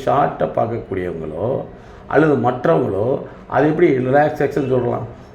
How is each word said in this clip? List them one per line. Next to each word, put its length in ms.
ஷார்ட்டை 520
பார்க்கக்கூடியவங்களோ 1040
அல்லது 440
மற்றவங்களோ 680
அதை 220
எப்படி 280
ரிலாக்ஸேஷன் 720
சொல்லலாம்? 520